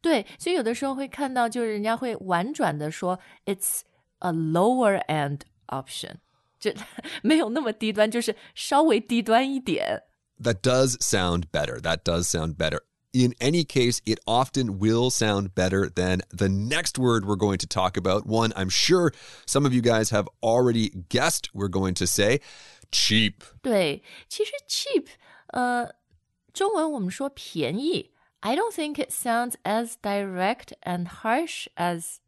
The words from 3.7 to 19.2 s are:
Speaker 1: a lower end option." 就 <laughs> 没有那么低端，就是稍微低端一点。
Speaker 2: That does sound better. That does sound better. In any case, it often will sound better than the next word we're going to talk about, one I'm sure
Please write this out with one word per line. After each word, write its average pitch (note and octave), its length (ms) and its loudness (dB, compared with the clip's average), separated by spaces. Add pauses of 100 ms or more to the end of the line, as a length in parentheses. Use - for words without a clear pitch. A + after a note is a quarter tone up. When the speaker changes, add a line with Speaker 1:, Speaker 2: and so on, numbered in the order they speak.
Speaker 1:
a F3+ 120 -2
lower F#3+ 760 2
end C#3+ 340 -2 (260)
option." - 480 -10 (420)
就 G#3+ 140 -2 (280)
<laughs> - 220 -12
没 D#4 160 4
有 B3+ 120 2
那 C4 100 -2
么 A#3 140 -2
低 A3 180 -2
端， G#3+ 180 4
就 A#3 120 0
是 G#3+ 140 -2 (200)
稍 C#4+ 280 2
微 A#3+ 160 6
低 A#3 220 0
端 A3+ 320 4
一 C4+ 60 -2
点。 - 440 -2 (380)
Speaker 2:
That A2+ 200 0
does B2+ 380 4
sound F2 520 0
better. C#2+ 300 -4
That E2 220 -2
does E2+ 260 0
sound D#2+ 260 -2
better. D#2+ 240 -2 (340)
In B2 260 4
any D#3 240 2
case, B2 420 2
it A2 200 -2
often A#2+ 520 0
will A2+ 320 2
sound G2+ 460 0
better F#2 340 2
than F#2 300 0 (120)
the F#2+ 180 0
next A#2+ 500 -2
word A#2 240 4
we're G2+ 140 -2
going G2 220 2
to - 60 -4
talk F#2 300 0
about, F#2+ 320 0
one A2 300 2
I'm F#2+ 120 -2
sure F3 440 4 (320)